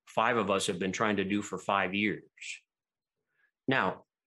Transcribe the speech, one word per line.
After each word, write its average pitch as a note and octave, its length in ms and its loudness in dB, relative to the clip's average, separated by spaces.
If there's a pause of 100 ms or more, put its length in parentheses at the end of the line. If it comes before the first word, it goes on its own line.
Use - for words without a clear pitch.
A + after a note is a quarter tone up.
five A#2 300 2
of G2+ 140 2
us F#2+ 160 2
have F2+ 120 -2
been F#2+ 120 0
trying G#2 260 0
to G2 60 0
do G2+ 180 0
for F#2+ 160 -8
five F#2+ 360 0
years." G2+ 300 0 (1400)
Now, A#2 360 2 (240)